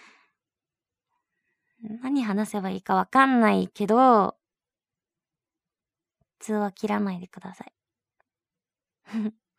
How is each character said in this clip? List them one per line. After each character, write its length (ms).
何 420
話 280
せ 100
ば 80
い 80
い 40
か 140
わ 100
か 200
ん 160
な 100
い 160
け 200
ど、 500
通 140
話 180
切 160
ら 140
な 120
い 60
で 80
く 140
だ 120
さ 120
い。 80
<laughs> 300